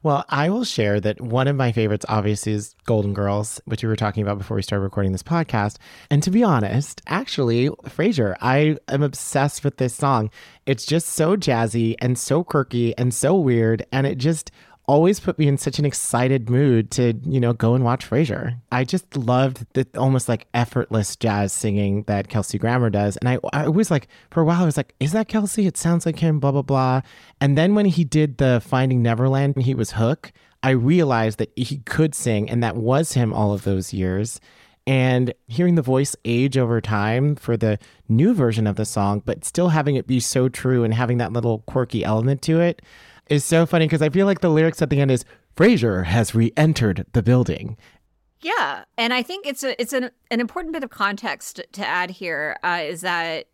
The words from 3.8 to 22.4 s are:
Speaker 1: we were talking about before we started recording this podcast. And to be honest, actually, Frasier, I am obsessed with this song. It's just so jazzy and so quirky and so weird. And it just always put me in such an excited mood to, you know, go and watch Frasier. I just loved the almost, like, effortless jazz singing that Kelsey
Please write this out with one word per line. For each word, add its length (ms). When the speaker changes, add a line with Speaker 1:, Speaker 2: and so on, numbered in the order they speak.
Speaker 1:
we 60
were 80
talking 260
about 160
before 160
we 80
started 200
recording 300
this 100
podcast. 540
And 120
to 80
be 120
honest, 640
actually, 640
Frasier, 560
I 380
am 140
obsessed 600
with 140
this 180
song. 360
It's 220
just 240
so 260
jazzy 640
and 180
so 240
quirky 540
and 160
so 220
weird. 580
And 140
it 100
just 340
always 340
put 180
me 80
in 100
such 220
an 60
excited 680
mood 400
to, 220
you 140
know, 140
go 240
and 80
watch 260
Frasier. 480
I 100
just 340
loved 480
the 120
almost, 320
like, 240
effortless 640
jazz 380
singing 560
that 200
Kelsey 300